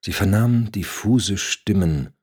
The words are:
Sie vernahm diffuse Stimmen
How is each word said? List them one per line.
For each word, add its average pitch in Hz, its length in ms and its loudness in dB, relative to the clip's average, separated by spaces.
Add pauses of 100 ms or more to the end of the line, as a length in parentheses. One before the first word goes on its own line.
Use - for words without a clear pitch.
Sie - 120 -6
vernahm 113 580 2
diffuse 101 640 -2
Stimmen 82 840 -2